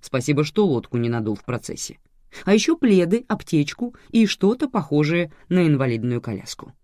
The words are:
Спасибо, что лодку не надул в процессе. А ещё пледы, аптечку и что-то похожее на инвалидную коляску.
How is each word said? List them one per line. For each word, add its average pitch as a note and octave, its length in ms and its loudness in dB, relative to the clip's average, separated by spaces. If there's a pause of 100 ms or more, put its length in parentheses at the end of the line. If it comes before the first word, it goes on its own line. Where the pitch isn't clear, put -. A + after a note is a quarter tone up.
Спасибо, C#3 420 -2
что G3+ 240 0
лодку B2 300 -2
не A#2 140 0
надул A2 240 -2
в - 100 -14
процессе. - 540 -10 (480)
А G3 80 6
ещё D#4+ 240 2
пледы, G3 500 2
аптечку E3+ 680 -4 (160)
и A3+ 140 4
что-то A3+ 460 0
похожее D#3+ 600 0 (200)
на F3+ 160 4
инвалидную B2 560 0
коляску. - 500 -12 (120)